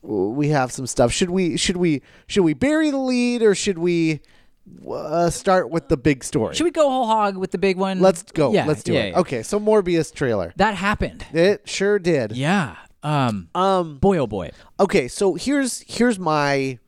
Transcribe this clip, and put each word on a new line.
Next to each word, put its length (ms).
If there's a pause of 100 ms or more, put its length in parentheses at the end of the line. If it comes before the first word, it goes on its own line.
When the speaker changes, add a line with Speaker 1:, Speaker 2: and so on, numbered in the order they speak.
Speaker 1:
w-, 300
we 180
have 220
some 160
stuff. 260
Should 160
we, 280
should 200
we, 240 (260)
should 160
we 100
bury 380
the 60
lead, 460
or 120
should 220
we, 440 (680)
uh, 400
start 400
with 200
the 80
big 260
story? 320
Speaker 2:
Should 80
we 80
go 180
whole 160
hog 320
with 140
the 80
big 180
one? 220
Speaker 1:
Let's 240
go. 300
Speaker 2:
Yeah, 120
Speaker 1:
Let's 180
do 100
Speaker 2:
yeah, 100
Speaker 1:
it. 80
Speaker 2:
yeah. 80
Speaker 1:
Okay, 240
so 160
Morbius 540
trailer. 440
Speaker 2:
That 180
happened. 560
Speaker 1:
It 380
sure 300
did. 340
Speaker 2:
Yeah. 420 (280)
Um, 520
Speaker 1:
Um, 440
Speaker 2:
boy, 180
oh 100
boy. 220 (300)
Speaker 1:
okay, 280
so 280
here's, 520
here's 320
my 680